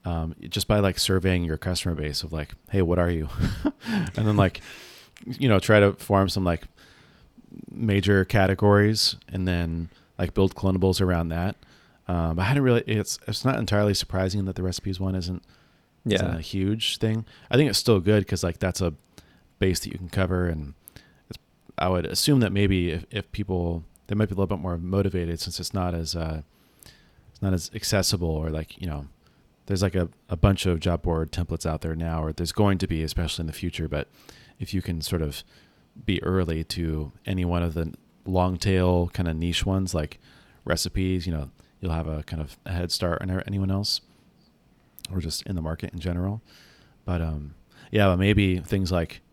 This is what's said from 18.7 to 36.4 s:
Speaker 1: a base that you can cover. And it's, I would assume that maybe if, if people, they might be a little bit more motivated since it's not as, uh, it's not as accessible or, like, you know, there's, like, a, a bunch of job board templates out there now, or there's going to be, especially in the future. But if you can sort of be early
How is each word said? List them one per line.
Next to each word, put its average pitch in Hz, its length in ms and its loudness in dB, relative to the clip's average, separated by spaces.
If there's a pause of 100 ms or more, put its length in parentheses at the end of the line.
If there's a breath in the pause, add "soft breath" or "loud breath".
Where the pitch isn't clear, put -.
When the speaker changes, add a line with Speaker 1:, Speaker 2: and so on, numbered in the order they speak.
Speaker 1:
a 85 140 0 (640 loud breath)
base 95 220 2
that - 120 -10
you 90 60 -10
can 90 100 -10
cover. 90 380 0
And 76 280 -6 (540 loud breath)
it's, - 100 -14 (380)
I 90 120 0
would 90 180 0
assume - 340 4
that 101 120 2
maybe 95 380 2
if, 90 200 -4
if - 220 -8
people, 87 520 -4 (220)
they 101 80 -4
might 104 140 2
be - 60 -6
a 90 40 -2
little 98 180 0
bit 76 60 -8
more 87 160 -4
motivated 90 640 -2
since 85 200 -8
it's - 140 -8
not 90 200 -2
as, 82 220 -4
uh, 80 260 -4 (880 soft breath)
it's - 120 -10
not 98 100 2
as 87 220 -2
accessible 90 560 0
or, 78 200 -2
like, 80 300 -8
you 90 60 -6
know, 73 200 -6 (600 soft breath)
there's, 95 160 0
like, 95 120 0
a, 87 140 0 (220)
a 90 60 -2
bunch 98 280 4
of 87 160 2
job 85 220 0
board 80 280 -2
templates 85 360 -4
out 78 160 -2
there 80 120 -4
now, 82 280 -4
or 78 100 -4
there's 85 200 -4
going 98 260 4
to 87 80 0
be, 80 160 -2
especially 80 400 -4
in 82 60 -4
the 78 40 -6
future. 85 340 -6
But - 220 -4 (500 loud breath)
if - 140 -8
you 95 80 0
can 85 220 -4
sort 85 180 -2
of 73 220 -4 (640 soft breath)
be 95 160 0
early 82 420 0